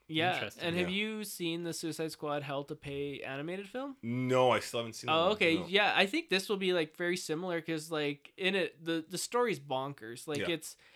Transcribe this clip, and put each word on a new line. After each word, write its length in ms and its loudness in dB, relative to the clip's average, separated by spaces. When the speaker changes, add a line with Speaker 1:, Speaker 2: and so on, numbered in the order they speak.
Speaker 1:
Yeah. 220 0
Speaker 2:
Interesting. 300 -6
Speaker 1:
And 120 -2
have 140 0
Speaker 3:
Yeah. 60 -2
Speaker 1:
you 280 -2
seen 400 -4
the 80 -4
Suicide 400 -4
Squad 300 -4
Hell 240 -4
to 100 -8
Pay 460 -6
animated 480 -6
film? 320 -8
Speaker 3:
No, 480 4
I 100 6
still 200 -4
haven't 140 -4
seen 140 -12
that 60 4
Speaker 1:
Oh, 120 6
Speaker 3:
one, 80 6
Speaker 1:
okay. 260 4
Speaker 3:
no. 80 -4
Speaker 1:
Yeah, 280 4
I 120 6
think 220 -2
this 200 2
will 80 2
be, 160 2
like, 240 0
very 180 2
similar 460 -2
'cause, 300 -4
like, 440 -2
in 200 2
it, 280 0
the, 240 0
the 120 -6
story's 400 2
bonkers. 680 -4
Like, 120 -2
Speaker 3:
Yeah. 100 0
Speaker 1:
it's 260 -4